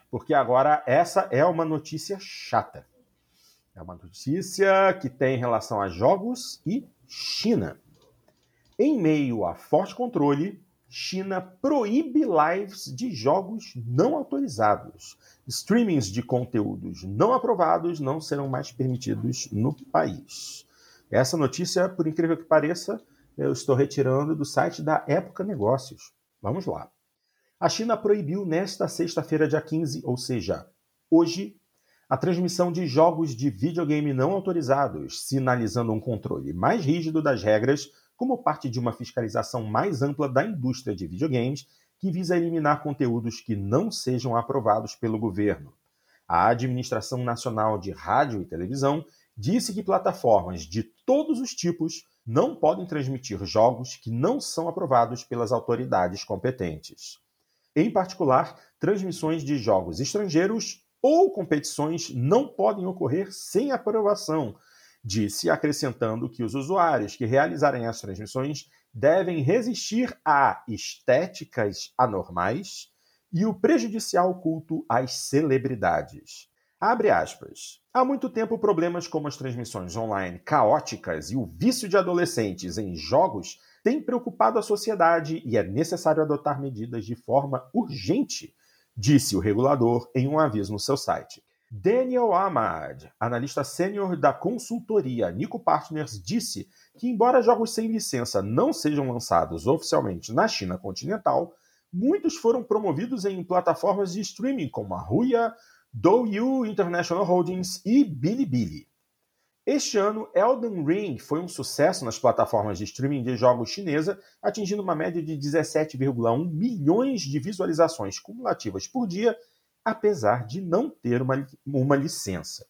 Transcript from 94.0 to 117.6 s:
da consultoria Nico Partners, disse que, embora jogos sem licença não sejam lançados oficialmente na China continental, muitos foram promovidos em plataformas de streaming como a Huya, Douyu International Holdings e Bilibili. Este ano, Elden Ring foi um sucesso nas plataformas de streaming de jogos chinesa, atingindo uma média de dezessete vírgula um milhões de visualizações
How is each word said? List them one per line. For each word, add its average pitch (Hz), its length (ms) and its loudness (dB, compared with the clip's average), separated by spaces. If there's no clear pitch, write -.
da 139 180 4
consultoria 175 1000 -2
Nico 117 280 -6
Partners, 151 640 -2
disse 123 460 -4
que, 240 100 -4
embora 247 320 6
jogos 226 320 4
sem 226 140 -2
licença 123 560 -2
não 147 300 2
sejam 143 380 0
lançados 82 560 0
oficialmente 117 680 0
na 208 120 4
China 92 300 -4
continental, 147 800 -4
muitos 294 460 0
foram 233 260 2
promovidos 208 640 -2
em 190 180 -4
plataformas 180 680 0
de 202 80 -6
streaming 220 480 -4
como 98 260 -6
a 87 160 -8
Huya, 233 440 2
Douyu 220 760 2
International 175 580 -2
Holdings 180 600 0
e 262 180 6
Bilibili. 135 800 -2
Este 254 320 0
ano, 214 380 0
Elden 214 500 2
Ring 175 340 0
foi 147 200 -4
um 175 80 -6
sucesso 160 580 0
nas 117 140 -6
plataformas 107 600 2
de 104 60 -6
streaming 135 380 -4
de 123 140 -2
jogos 120 340 4
chinesa, 175 480 -2
atingindo 208 400 -2
uma 180 120 0
média 165 280 -2
de 151 140 -6
dezessete 151 600 0
vírgula 120 360 2
um 147 120 0
milhões 196 760 0
de 143 180 -4
visualizações 160 800 0